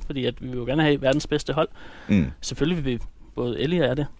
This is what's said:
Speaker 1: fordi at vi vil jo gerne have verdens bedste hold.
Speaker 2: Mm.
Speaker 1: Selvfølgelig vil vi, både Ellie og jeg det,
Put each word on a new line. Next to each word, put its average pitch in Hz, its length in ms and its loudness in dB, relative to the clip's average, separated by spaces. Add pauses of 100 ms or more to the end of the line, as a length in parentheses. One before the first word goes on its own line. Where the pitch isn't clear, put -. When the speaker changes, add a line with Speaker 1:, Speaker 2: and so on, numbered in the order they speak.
Speaker 1:
fordi 139 180 -4
at 123 180 -2
vi 127 60 -8
vil 127 100 -6
jo 120 60 -6
gerne 139 180 0
have 143 200 4
verdens 135 240 4
bedste 147 260 -2
hold. 160 160 2 (400)
Speaker 2:
Mm. 78 220 4 (100)
Speaker 1:
Selvfølgelig 151 440 -2
vil 127 100 0
vi, 113 40 -4 (360)
både 120 260 -2
Ellie 165 220 2
og 127 60 4
jeg 127 80 2
det, 143 100 0 (140)